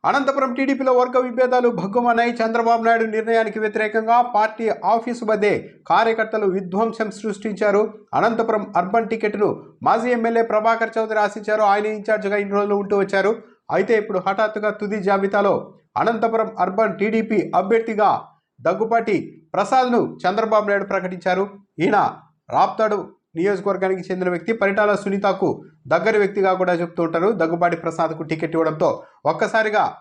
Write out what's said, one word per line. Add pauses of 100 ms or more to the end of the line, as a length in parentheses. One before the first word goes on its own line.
అనంతపురం
టీడీపీలో
వర్గ
విభేదాలు
భగ్గుమన్నాయి.
చంద్రబాబు
నాయుడు
నిర్ణయానికి
వ్యతిరేకంగా (180)
పార్టీ (280)
ఆఫీసు
వద్దే (380)
కార్యకర్తలు
విధ్వంసం (100)
సృష్టించారు. (360)
అనంతపురం (160)
అర్బన్
టికెట్ను (380)
మాజీ
ఎమ్మెల్యే
ప్రభాకర్
చౌదరి
ఆశించారు.
ఆయన
ఇన్ఛార్జిగా
ఇన్ని
రోజులు
ఉంటూ
వచ్చారు. (440)
అయితే
ఇప్పుడు
హఠాత్తుగా (100)
తుది
జాబితాలో (480)
అనంతపురం (160)
అర్బన్
టీడీపీ (200)
అభ్యర్థిగా (580)
దగ్గుపాటి (380)
ప్రసాద్ను (200)
చంద్రబాబు
నాయుడు
ప్రకటించారు. (400)
ఈయన (580)
రాప్తాడు (360)
నియోజకవర్గానికి
చెందిన
వ్యక్తి,
పరిటాల (100)
సునీతకు (440)
దగ్గర
వ్యక్తిగా
కూడా
చెప్తూ
ఉంటారు. (120)
దగ్గుబాటి
ప్రసాద్కు
టికెట్
ఇవ్వడంతో (420)
ఒక్కసారిగా (180)